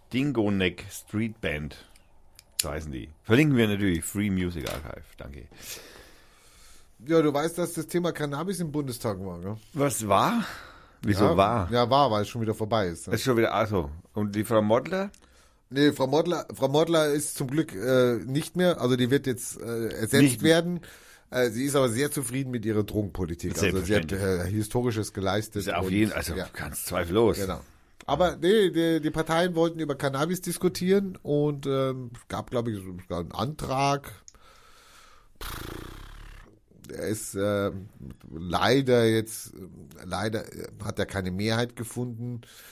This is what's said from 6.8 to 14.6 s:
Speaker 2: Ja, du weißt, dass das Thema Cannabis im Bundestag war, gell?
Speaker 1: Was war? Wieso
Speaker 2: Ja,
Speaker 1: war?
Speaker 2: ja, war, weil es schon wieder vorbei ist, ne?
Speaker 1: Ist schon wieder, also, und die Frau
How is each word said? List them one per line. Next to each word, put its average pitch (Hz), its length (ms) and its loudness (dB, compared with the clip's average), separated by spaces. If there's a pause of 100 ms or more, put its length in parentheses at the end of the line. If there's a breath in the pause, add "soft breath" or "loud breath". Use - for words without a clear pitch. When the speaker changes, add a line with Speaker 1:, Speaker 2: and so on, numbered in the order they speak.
Speaker 2:
Ja, 160 140 4
du 151 140 4
weißt, 160 240 -2
dass 170 160 -4
das 156 120 -6
Thema 175 260 -2
Cannabis 156 480 -6
im 156 120 -4
Bundestag 123 480 -4
war, 90 200 -8
gell? 101 160 -6 (180)
Speaker 1:
Was 135 340 -2
war? 151 360 4 (580 loud breath)
Wieso 101 240 4
Speaker 2:
Ja, 170 100 4
Speaker 1:
war? 101 340 4
Speaker 2:
ja, 120 200 2
war, 135 200 6
weil 104 120 2
es 101 60 -4
schon 120 120 -8
wieder 110 140 0
vorbei 110 340 0
ist, 85 200 -10
ne? 117 60 -2
Speaker 1:
Ist 110 100 0
schon 131 120 4
wieder, 113 160 4
also, 98 380 0 (240)
und 104 200 -2
die 107 100 0
Frau 110 180 4